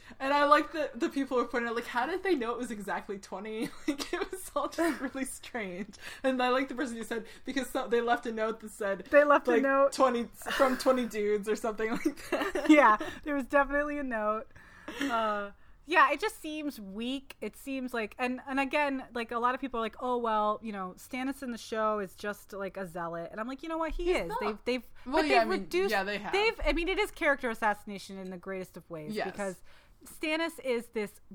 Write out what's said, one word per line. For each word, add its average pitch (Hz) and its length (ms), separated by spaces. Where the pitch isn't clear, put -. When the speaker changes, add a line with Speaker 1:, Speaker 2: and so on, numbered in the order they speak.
Speaker 1:
And 269 120
I 285 140
like 294 280
that 294 260
the 330 100
people 269 280
were 240 80
pointing 233 240
out, 226 60
like, 240 120
how 247 180
did 359 160
they 370 140
know 233 160
it 240 80
was 247 100
exactly 202 480
twenty? 220 600
<laughs> - 100
Like, 277 260
it 381 180
was - 240
all 294 140
just 311 320
Speaker 2:
<laughs> - 0
Speaker 1:
really 262 240
strange. 196 720
And 262 180
I 247 80
like 269 200
the 262 60
person 233 220
who 226 60
said, 220 220
because 262 280
so, 262 160
they 233 120
left 233 280
a 226 40
note 220 280
that 214 100
said, 196 400
Speaker 2:
They 294 140
left 294 240
a 247 60
Speaker 1:
like, 247 100
Speaker 2:
note. 269 280
Speaker 1:
twenty, 240 360
from 262 260
twenty 254 300
dudes 208 420
or 214 60
something 220 380
like - 360
that. 294 360
<laughs> 302 40
Speaker 2:
Yeah, 247 280
there 302 100
was 269 120
definitely 285 520
a 285 60
note. 220 420
Uh, 214 400
yeah, 285 240
it 294 80
just 427 220
seems 302 400
weak. 233 600
It 214 140
seems 269 380
like, 220 240
and, 254 300
and 269 120
again, 277 440
like, 233 180
a 240 60
lot 240 160
of 262 80
people 247 180
are 226 40
like, 220 160
"Oh, 254 180
well, 214 460
you 220 80
know, 190 260
Stannis 262 460
in 247 80
the 226 80
show 214 400
is 190 160
just, - 380
like, 190 220
a 190 120
zealot." 170 440
And 202 80
I'm 220 80
like, 277 140
"You 330 80
know 320 80
what? 320 140
He 349 140
Speaker 1:
He's 339 120
Speaker 2:
is." 196 120
Speaker 1:
not. 453 100
Speaker 2:
They've, 311 260
they've, 247 220
Speaker 1:
Well, 285 160
Speaker 2:
but 302 60
Speaker 1:
yeah, 269 140
Speaker 2:
they've - 0
Speaker 1:
I 330 40
mean, 359 160
Speaker 2:
reduced, 349 300
Speaker 1:
yeah, 403 120
they 392 140
have. 208 160
Speaker 2:
they've, 427 320
I 294 80
mean, 330 140
it 294 100
is 403 140
character 277 400
assassination 202 680
in 185 140
the 185 60
greatest 185 400
of 170 120
ways 160 240
Speaker 1:
Yes. 208 180
Speaker 2:
because 196 300
Stannis 320 600
is 240 240
this 208 340